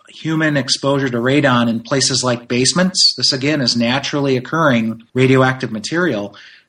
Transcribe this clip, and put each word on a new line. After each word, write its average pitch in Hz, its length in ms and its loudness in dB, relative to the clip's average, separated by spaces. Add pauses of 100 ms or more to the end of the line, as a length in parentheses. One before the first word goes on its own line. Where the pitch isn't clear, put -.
human 156 480 -2
exposure 135 500 -2
to 120 120 -4
radon 127 500 2
in 113 100 -2
places 135 440 -2
like 123 240 -4
basements, 131 680 0
this - 160 0
again 143 300 0
is 120 160 0
naturally 135 600 0
occurring 123 640 0 (100)
radioactive 127 580 2
material, 110 640 -4 (340)